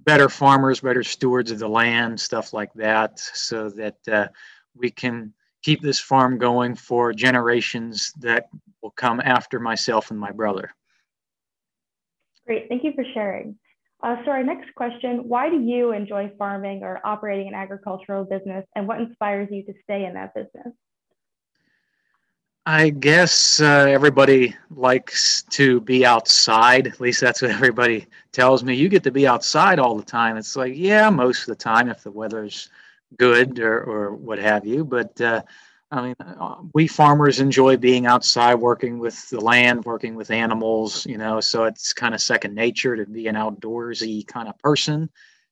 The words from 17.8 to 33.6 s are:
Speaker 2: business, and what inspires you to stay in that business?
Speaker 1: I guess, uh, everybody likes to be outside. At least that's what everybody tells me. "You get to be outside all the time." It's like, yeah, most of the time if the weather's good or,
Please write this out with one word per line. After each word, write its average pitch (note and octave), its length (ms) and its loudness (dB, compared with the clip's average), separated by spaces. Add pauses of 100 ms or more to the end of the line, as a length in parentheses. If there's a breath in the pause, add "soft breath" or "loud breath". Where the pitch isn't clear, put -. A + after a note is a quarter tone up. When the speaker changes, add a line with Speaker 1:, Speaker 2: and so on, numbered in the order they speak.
Speaker 2:
business, F#3+ 420 -10 (120)
and G3+ 100 -6
what A3 140 -6
inspires G3+ 500 -6
you G3 140 -10
to G3+ 80 -16 (100)
stay G3+ 220 -8
in F3+ 100 -12
that F#3+ 180 -14
business? - 400 -14 (1900)
Speaker 1:
I D#3 260 4
guess, D3+ 680 4
uh, C#3+ 300 6
everybody C3+ 640 6 (160)
likes - 800 0
to B2+ 300 4
be B2+ 260 2
outside. A#2+ 800 4
At - 140 -10
least B2 200 -2
that's B2 220 0
what B2 80 0
everybody A#2 560 0 (240 soft breath)
tells B2+ 320 4
me. B2+ 120 -2
"You C#3+ 140 2
get G3 140 4
to C3+ 80 0
be C3+ 160 4
outside D#3 540 2
all A#2+ 160 2
the G#2 80 -8
time." A#2 320 -2
It's A2 180 -12
like, C3 220 -4
yeah, G#3 340 4
most B2+ 300 2
of - 80 -12
the A2 80 -6
time A#2+ 320 0
if A2+ 160 -10
the G#2 80 -16
weather's G#2+ 560 -10 (500 soft breath)
good B2 400 4
or, A2+ 220 0